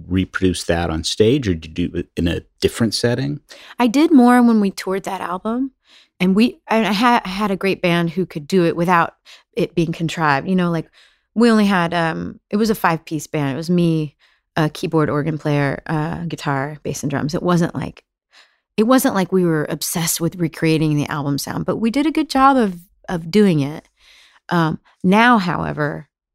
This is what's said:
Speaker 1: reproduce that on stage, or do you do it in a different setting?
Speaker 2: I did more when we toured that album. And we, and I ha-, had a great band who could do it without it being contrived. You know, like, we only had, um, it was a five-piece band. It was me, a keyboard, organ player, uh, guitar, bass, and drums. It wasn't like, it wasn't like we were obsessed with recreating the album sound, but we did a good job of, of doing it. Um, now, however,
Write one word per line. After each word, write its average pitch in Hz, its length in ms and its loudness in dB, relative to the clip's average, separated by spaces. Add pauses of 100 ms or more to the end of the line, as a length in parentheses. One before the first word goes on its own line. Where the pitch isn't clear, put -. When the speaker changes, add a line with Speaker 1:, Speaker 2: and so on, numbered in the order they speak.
Speaker 1:
reproduce 90 580 -2
that 85 260 -2
on 80 140 -4
stage, 117 440 2
or 90 60 0
do 80 140 -12
you 85 200 -4
do 85 100 -8
it - 180 -8
in 85 120 -2
a 82 140 -4 (180)
different 101 340 0
setting? 135 460 -4 (380)
Speaker 2:
I 247 80 2
did 302 260 2
more 247 300 6
when 226 180 4
we 196 100 2
toured 190 340 -6
that 190 180 -8
album. 226 500 -6 (500)
And 185 140 4
we, 233 300 2
and 220 200 0
I 202 60 0
ha-, 240 320 2
had 196 260 -6
a 190 60 -2
great 190 240 -2
band 170 300 0
who 175 160 -4
could 147 200 -12
do 180 200 2
it 160 100 0
without 170 400 2 (380)
it 190 200 -2
being 165 160 0
contrived. 156 560 -2
You 190 80 0
know, 175 160 2
like, 160 200 -4 (440)
we 233 160 4
only 214 140 6
had, 175 300 2
um, 170 460 -4 (100)
it 208 80 -4
was 220 100 0
a 214 60 2
five-piece 165 520 -4
band. 139 280 -4
It - 20 -6
was 165 140 -6
me, 165 460 0 (380)
a 151 140 0
keyboard, 156 400 -2
organ 147 300 -2
player, 143 480 -2
uh, 165 400 -4
guitar, 147 560 -6
bass, 143 200 -8
and - 80 -4
drums. 143 240 -4
It - 80 -4
wasn't 175 320 0
like, - 300 -10 (720)
it 208 60 2
wasn't 254 320 2
like 185 180 0
we 180 140 2
were 156 240 0
obsessed 165 500 -4
with 165 160 -2
recreating 156 580 0
the 147 120 0
album 143 320 -4
sound, 160 260 -6
but 180 120 -2
we 226 140 -2
did 285 160 0
a 311 60 -2
good 320 160 -2
job 269 300 4
of, 190 200 0 (300)
of 165 220 -6
doing 190 300 4
it. 143 280 -6 (640)
Um, 165 280 0 (240)
now, 220 360 6
however, 156 720 -4 (240)